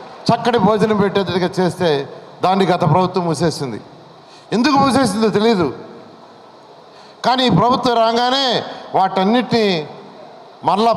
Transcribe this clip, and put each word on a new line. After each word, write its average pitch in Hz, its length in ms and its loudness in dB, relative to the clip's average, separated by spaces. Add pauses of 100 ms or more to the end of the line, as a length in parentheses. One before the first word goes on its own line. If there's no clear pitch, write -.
(280)
చక్కటి 233 400 0
భోజనం 214 340 2
పెట్టేటట్టుగా 180 560 0
చేస్తే 180 320 0 (540)
దాన్ని 190 260 2
గత 175 140 2 (100)
ప్రభుత్వం 180 340 0
మూసేసింది. 143 520 -4 (760)
ఎందుకు 269 280 2
మూసేసిందో 220 540 2
తెలీదు, 208 300 2 (1600)
కానీ 254 240 2
ఈ - 100 2
ప్రభుత్వం 247 440 2
రాగానే 247 440 0 (500)
వాటన్నిటినీ 202 680 2 (1040)
మరలా 220 280 2